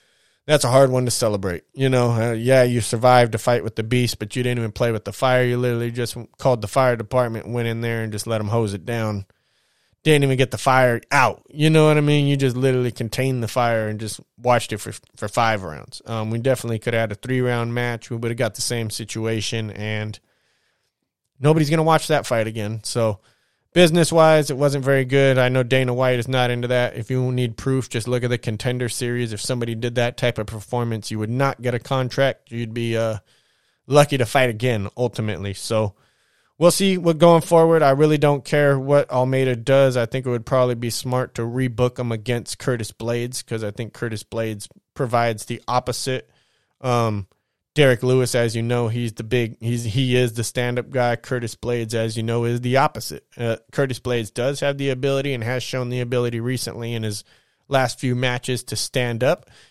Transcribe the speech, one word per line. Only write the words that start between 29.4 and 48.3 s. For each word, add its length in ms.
somebody 320
did 220
that 200
type 220
of 80
performance, 640
you 80
would 100
not 320
get 140
a 40
contract. 720
You'd 220
be, 240
uh, 220
lucky 300
to 80
fight 240
again, 480
ultimately. 560
So, 420
we'll 120
see 280
what 180
going 240
forward. 420
I 100
really 260
don't 260
care 340
what 320
Almeida 460
does. 400
I 80
think 220
it 20
would 160
probably 300
be 160
smart 460
to 60
rebook 560
him 140
against 460
Curtis 340
Blades, 480
'cause 240
I 60
think 240
Curtis 300
Blades 440
provides 540
the 200
opposite. 640
Um, 460
Derek 280
Lewis, 320